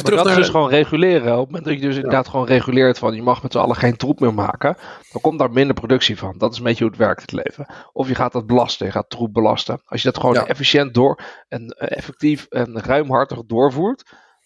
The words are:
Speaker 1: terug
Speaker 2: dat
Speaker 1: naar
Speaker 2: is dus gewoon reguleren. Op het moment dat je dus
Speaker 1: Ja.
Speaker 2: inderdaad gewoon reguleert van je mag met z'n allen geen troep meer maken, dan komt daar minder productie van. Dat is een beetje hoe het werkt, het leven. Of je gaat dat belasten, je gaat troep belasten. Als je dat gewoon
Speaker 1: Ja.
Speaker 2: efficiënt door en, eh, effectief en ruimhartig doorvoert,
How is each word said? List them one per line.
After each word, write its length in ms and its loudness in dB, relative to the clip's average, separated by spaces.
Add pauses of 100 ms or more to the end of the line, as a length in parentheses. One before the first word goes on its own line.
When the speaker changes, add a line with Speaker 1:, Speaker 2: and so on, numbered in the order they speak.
Speaker 1:
terug 140 2
Speaker 2:
dat 80 2
Speaker 1:
naar 120 4
Speaker 2:
is 80 6
dus 40 -2
gewoon 200 2
reguleren. 640 2
Op 60 2
het 80 0
moment 180 -12
dat 80 -2
je 60 -4
dus 100 -2
Speaker 1:
Ja. 120 -2
Speaker 2:
inderdaad 260 0
gewoon 180 -4
reguleert 520 4
van 180 -2
je 60 -10
mag 220 0
met 80 -8
z'n 60 -2
allen 180 2
geen 220 2
troep 220 -2
meer 140 2
maken, 440 -2 (340)
dan 100 -8
komt 180 0
daar 120 0
minder 240 2
productie 420 0
van. 200 -10
Dat 140 0
is 60 -14
een 60 -10
beetje 200 0
hoe 100 0
het 80 -6
werkt, 200 2
het 100 -18
leven. 360 -8 (260)
Of 140 -4
je 80 -2
gaat 160 -2
dat 160 -6
belasten, 380 0
je 60 -4
gaat 180 -4
troep 240 -6
belasten. 520 0
Als 160 -8
je 100 0
dat 80 -10
gewoon 160 2
Speaker 1:
Ja. 100 2
Speaker 2:
efficiënt 480 0
door 280 2 (260)
en, 200 -12
eh, 300 -8
effectief 520 -4
en 320 -6
ruimhartig 680 -2
doorvoert, 560 0 (420)